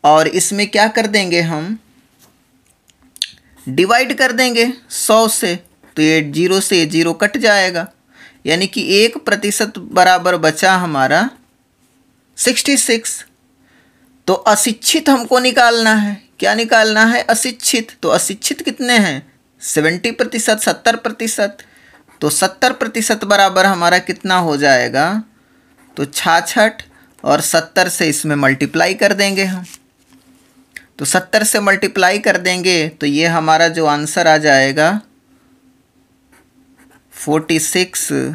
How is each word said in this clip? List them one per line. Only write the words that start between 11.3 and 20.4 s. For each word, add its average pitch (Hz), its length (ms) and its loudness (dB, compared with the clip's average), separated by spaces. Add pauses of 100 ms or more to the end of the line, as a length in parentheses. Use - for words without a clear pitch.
सिक्सटी 262 400 0
सिक्स। - 460 -4 (1040)
तो 185 60 2 (120)
अशिक्षित 226 640 0
हमको 254 320 2
निकालना 233 540 2
है। 208 260 -2 (200)
क्या 202 140 0
निकालना 220 520 2
है? 240 180 2
अशिक्षित। 226 680 -2 (100)
तो 165 80 -2
अशिक्षित 196 520 -2
कितने 247 360 0
हैं? 151 340 -2 (300)
सेवेंटी 165 500 -2
प्रतिशत, 220 460 -2